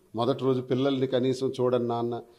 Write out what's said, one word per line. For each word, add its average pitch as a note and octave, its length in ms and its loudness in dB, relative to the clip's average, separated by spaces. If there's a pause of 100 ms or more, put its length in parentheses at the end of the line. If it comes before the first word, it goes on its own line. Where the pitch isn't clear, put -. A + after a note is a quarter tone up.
(140)
మొదటి B2 300 0
రోజు B2+ 160 2
పిల్లల్ని C3 460 0
కనీసం C3 540 0
చూడని B2 280 2
నాన్న, A#2 340 -4 (160)